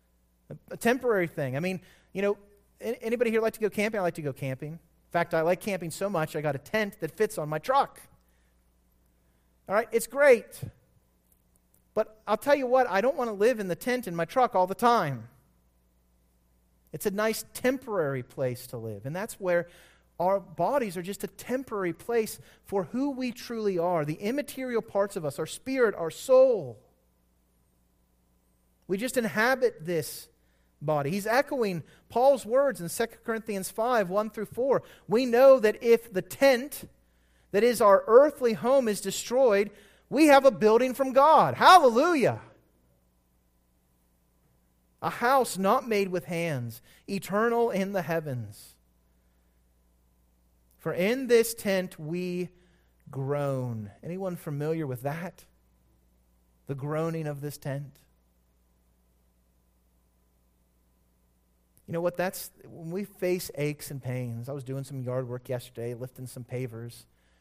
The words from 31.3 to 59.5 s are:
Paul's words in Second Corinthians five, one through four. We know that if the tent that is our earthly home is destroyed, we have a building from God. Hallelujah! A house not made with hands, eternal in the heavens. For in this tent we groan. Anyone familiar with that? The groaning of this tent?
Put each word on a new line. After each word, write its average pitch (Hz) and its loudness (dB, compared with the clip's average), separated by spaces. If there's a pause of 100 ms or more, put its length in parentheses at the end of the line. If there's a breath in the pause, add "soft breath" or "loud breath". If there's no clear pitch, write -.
Paul's 254 4
words 247 0
in 170 -8
Second 226 -4
Corinthians 214 -6
five, 226 0
one 208 -2
through 208 -8
four. 240 0 (240 loud breath)
We 233 2
know 254 8
that 214 0
if 233 2
the 185 -4
tent 269 0 (640)
that 208 2
is 240 2
our 196 8
earthly 254 6
home 247 2
is 208 -2
destroyed, 214 0 (380 loud breath)
we 294 6
have 277 8
a 269 10
building 226 4
from 262 -2
God. 269 8
Hallelujah! 254 6 (2500)
A 156 -2
house 240 0
not 220 2
made 202 0
with 175 -6
hands, 151 -6 (260 soft breath)
eternal 233 -2
in 196 -2
the 196 -2
heavens. 139 -6 (2000)
For 156 -8
in 233 -2
this 226 4
tent 185 -4
we 175 -6 (600 soft breath)
groan. 131 -4 (120)
Anyone 180 -8
familiar 151 -6
with 123 -8
that? 160 -10 (1200)
The 143 -6
groaning 156 -6
of 147 -10
this 143 -10
tent? 143 -10 (4000)